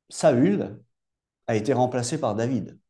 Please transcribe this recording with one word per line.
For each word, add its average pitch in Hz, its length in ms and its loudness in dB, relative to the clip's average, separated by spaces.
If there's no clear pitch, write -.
Saül 131 720 2
a 117 80 0
été 110 180 0
remplacé 123 460 -2
par 107 160 -2
David. 117 440 -4